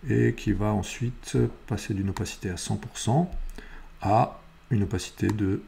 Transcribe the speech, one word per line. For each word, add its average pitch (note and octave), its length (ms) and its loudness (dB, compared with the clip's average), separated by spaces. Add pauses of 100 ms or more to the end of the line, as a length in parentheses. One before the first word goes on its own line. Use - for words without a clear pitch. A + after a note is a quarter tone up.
et A#2 240 6
qui - 200 0
va G2+ 140 2
ensuite G#2+ 680 -2 (280)
passer - 280 -4
d'une G2 180 0
opacité - 380 -4
à F2+ 60 -4
cent - 220 -4
pour - 200 -8
cent D#3 320 2 (720)
à G#2+ 380 4 (320)
une G#2+ 120 4
opacité - 440 -2
de G2+ 400 0